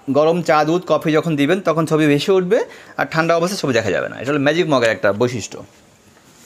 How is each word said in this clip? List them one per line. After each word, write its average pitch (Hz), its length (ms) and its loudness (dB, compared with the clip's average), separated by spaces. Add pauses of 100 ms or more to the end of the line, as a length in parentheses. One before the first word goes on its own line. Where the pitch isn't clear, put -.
(100)
গরম 160 320 2
চা, 156 220 2
দুধ, 170 220 0
কফি 151 260 0
যখন 156 240 0
দিবেন, 147 240 0
তখন 165 260 -2
ছবি 156 200 0
ভেসে 147 260 2
উঠবে, 190 320 2 (320)
আর - 140 -2
ঠান্ডা 165 260 0
অবস্থায় 180 240 -2
ছবি 139 120 -2
দেখা 107 180 0
যাবে 67 180 -2
না। 55 120 -12
এটা 120 100 -6
হলো 147 100 0
ম্যাজিক 160 280 0
মগের 120 220 2
একটা - 220 0
বৈশিষ্ট্য। 120 500 -4 (840)